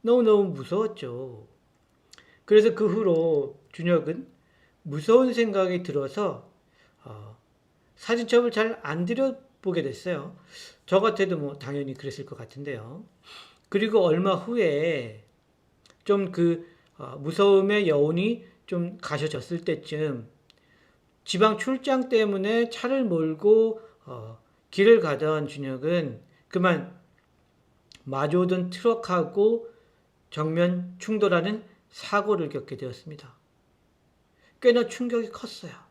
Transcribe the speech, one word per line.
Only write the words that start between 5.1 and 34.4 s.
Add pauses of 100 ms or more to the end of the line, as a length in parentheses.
생각이
들어서, (520)
어, (580)
사진첩을
잘
안
들여보게
됐어요. (500)
저
같아도
뭐
당연히
그랬을
것
같은데요. (640)
그리고
얼마
후에 (800)
좀
그, (300)
어,
무서움의
여운이 (220)
좀
가셔졌을
때쯤 (960)
지방
출장
때문에
차를
몰고, (240)
어, (300)
길을
가던
준혁은 (260)
그만 (1080)
마주오던
트럭하고 (640)
정면
충돌하는 (260)
사고를
겪게
되었습니다. (1300)